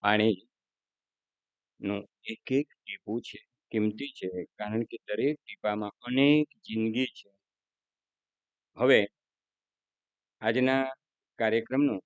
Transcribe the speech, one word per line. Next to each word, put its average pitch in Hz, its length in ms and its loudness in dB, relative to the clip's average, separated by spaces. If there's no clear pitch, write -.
પાણીનું - 2000 -4
એક - 280 -12
એક 139 180 0
ટીપું 101 520 -10
છે, - 180 -16
કિંમતી 110 400 -2
છે, - 160 -10
કારણ 107 300 -4
કે 113 140 -10
દરેક 117 400 -4
ટીપામાં 104 640 -6
અનેક 139 460 2
જિંદગી 110 520 -4
છે. - 160 -20
હવે 127 220 6
આજના 127 420 2
કાર્યક્રમનું 117 680 0